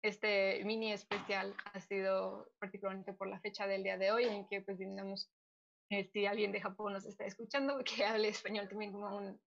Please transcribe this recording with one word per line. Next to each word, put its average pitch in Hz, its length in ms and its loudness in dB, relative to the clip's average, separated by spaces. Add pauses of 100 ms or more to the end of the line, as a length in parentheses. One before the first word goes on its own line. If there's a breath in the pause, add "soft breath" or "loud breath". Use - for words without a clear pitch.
este 196 600 4
mini 220 300 2
especial 196 600 -2 (180)
ha 190 80 -8
sido 190 760 0
particularmente 196 540 -6
por 190 140 -4
la 190 120 -6
fecha 202 260 -4
del 196 160 2
día 190 160 0
de 190 140 4
hoy, 233 140 6
en 208 220 0
que, 202 140 -4
pues, 196 160 -6
brindamos, 196 540 -6 (580)
eh, 202 240 0
si 202 140 2
alguien 202 240 2
de 202 100 -2
Japón 196 320 -4
nos 196 120 -6
está - 200 -8
escuchando, 269 540 -2
<laughs> 247 40 -4
que 214 220 2
hable 214 220 4
español 202 420 -2
también 208 220 -6
como 202 260 -4
un 202 320 -8